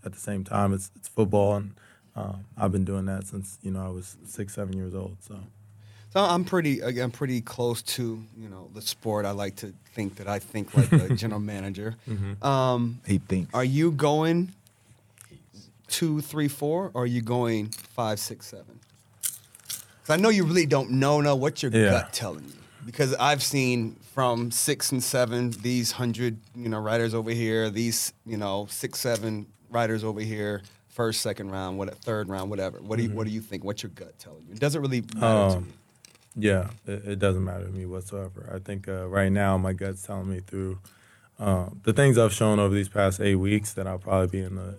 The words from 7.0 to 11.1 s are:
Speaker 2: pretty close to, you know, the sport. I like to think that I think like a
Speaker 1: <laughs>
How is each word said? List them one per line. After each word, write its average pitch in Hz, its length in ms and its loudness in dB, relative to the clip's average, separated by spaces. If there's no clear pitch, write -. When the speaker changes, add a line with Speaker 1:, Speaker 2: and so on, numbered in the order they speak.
Speaker 2:
pretty 127 320 -4
close 120 400 -4
to, 113 420 -6
you 110 100 -14
know, 95 280 -16
the 107 80 -14
sport. 104 420 -2
I 101 60 -2
like 101 260 -4
to 98 160 -12
think 98 220 -4
that 98 100 -12
I 101 100 0
think - 400 -8
like 123 160 6
a - 160 6
Speaker 1:
<laughs> 131 60 2